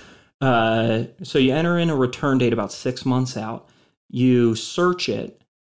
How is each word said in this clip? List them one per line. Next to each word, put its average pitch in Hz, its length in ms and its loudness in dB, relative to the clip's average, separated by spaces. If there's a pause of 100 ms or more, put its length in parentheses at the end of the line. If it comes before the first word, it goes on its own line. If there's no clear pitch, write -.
(420)
Uh, 113 640 2 (180)
so - 160 -2
you 131 140 4
enter 170 240 0
in 170 120 0
a 156 60 0
return 131 420 0
date 120 160 2
about 107 180 -2
six - 340 -6
months 127 320 0
out. 110 320 -10 (400)
You 123 460 4
search 180 520 -2
it. - 340 -6 (220)